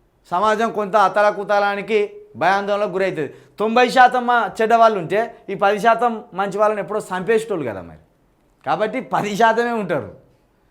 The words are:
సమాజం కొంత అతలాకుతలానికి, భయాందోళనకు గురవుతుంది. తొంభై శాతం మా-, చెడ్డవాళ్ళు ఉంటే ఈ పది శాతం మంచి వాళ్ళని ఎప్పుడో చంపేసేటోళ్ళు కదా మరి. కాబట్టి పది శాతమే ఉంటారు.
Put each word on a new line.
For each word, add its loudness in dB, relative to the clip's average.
సమాజం 0
కొంత -4
అతలాకుతలానికి, 0
భయాందోళనకు 0
గురవుతుంది. -4
తొంభై 2
శాతం 4
మా-, 0
చెడ్డవాళ్ళు 4
ఉంటే -4
ఈ -6
పది 0
శాతం 0
మంచి -4
వాళ్ళని 0
ఎప్పుడో -6
చంపేసేటోళ్ళు -4
కదా -10
మరి. -20
కాబట్టి -2
పది -4
శాతమే 2
ఉంటారు. -6